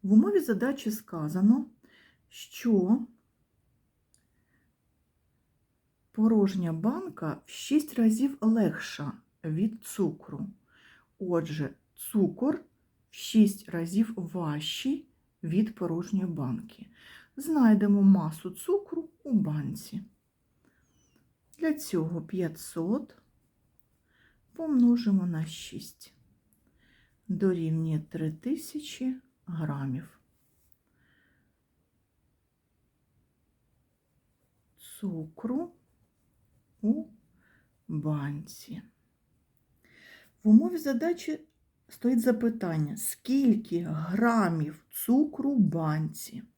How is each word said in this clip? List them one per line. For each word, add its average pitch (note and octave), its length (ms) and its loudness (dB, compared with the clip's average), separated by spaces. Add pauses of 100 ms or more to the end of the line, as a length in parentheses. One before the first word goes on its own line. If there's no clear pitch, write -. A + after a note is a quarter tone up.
В G3 100 2
умові F4+ 260 6
задачі B3 520 -2
сказано, F#3+ 720 2 (640)
що A3 760 0 (3000)
порожня G3 640 2
банка G#3+ 720 -4
в - 40 -20
шість - 440 -2
разів A#3 480 2
легша G#3 680 0 (320)
від F#3+ 400 -4
цукру. - 680 -6 (680)
Отже, D#3+ 500 -2 (260)
цукор - 680 0 (460)
в - 60 -20
шість - 540 4
разів F3 460 0
важчий E3+ 920 -4 (360)
від F3+ 320 0
порожньої F3+ 500 -4
банки. D#3 640 -6 (500)
Знайдемо A3 640 4
масу F3 480 4
цукру F4 600 -4 (140)
у C#4 100 -4
банці. D3+ 680 -2 (1600)
Для D#4+ 160 0
цього E3 480 -4
п'ятсот F3+ 920 -4 (1400)
помножимо A#3+ 720 2
на D#3+ 180 -2
шість - 680 -16 (1120)
дорівнює D#3+ 720 0
три D#3 320 -6
тисячі C4 840 -6 (300)
грамів. D3 760 -6 (4000)
Цукру A3 920 -8 (1120)
у C#4 240 0 (840)
банці. D3 960 -6 (1600)
В G#3+ 60 4
умові D#4+ 280 8
задачі D#4 600 -2 (480)
стоїть A#3+ 340 0
запитання: G3+ 760 0
скільки A#3 840 0
грамів E3+ 1120 0
цукру C#4 600 0
в C4+ 80 0
банці? D#3 840 -2 (140)